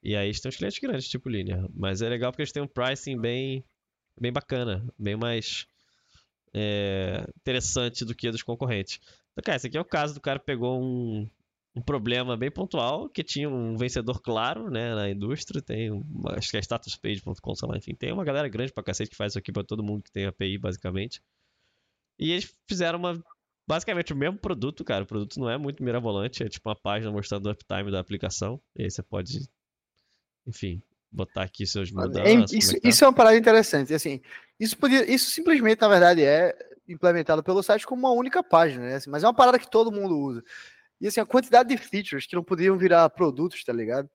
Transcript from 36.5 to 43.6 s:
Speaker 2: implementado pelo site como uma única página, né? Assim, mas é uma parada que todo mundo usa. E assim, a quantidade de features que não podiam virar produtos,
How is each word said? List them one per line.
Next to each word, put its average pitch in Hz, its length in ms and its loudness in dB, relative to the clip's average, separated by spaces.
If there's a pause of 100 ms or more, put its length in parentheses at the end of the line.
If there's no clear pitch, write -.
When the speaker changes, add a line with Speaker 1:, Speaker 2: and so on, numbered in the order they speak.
Speaker 2:
implementado 170 540 2
pelo 190 220 0
site 208 200 2
como 254 220 -2
uma 254 80 6
única 262 300 0
página, 151 420 4
né? 131 80 -6
Assim, 139 160 -8
mas 151 140 -2
é - 20 8
uma 240 80 6
parada 247 240 8
que - 100 -4
todo 226 220 4
mundo 196 260 -2
usa. 135 280 -4 (560)
E 196 80 -2
assim, 214 100 -2
a 214 80 0
quantidade 254 420 6
de 254 80 2
features 196 520 -6
que - 80 -4
não 170 80 -2
podiam 185 340 2
virar 170 320 8
produtos, 160 540 -2